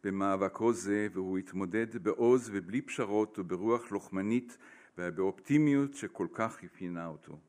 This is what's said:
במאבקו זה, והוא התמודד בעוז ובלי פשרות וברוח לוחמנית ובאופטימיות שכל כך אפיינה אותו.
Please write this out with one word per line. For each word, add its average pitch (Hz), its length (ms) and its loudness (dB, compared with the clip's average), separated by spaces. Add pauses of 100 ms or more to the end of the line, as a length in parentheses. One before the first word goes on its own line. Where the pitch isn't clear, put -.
במאבקו 98 680 2
זה, 104 400 0
והוא 95 260 -2
התמודד 98 640 -2
בעוז 120 500 4
ובלי 98 300 -2
פשרות 104 560 0
וברוח 101 540 0
לוחמנית 107 680 -2 (400)
ובאופטימיות 139 960 2
שכל 95 380 -6
כך 113 320 -4
אפיינה 87 420 -8
אותו. 76 320 -14 (100)